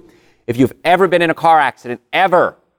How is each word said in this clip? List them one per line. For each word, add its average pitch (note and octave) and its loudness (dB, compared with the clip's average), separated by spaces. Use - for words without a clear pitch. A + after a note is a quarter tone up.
If A#2+ -6
you've B2+ 0
ever F3+ 0
been E3+ 0
in E3 0
a D3+ -2
car E3 2
accident, B2 -6
ever, E3 0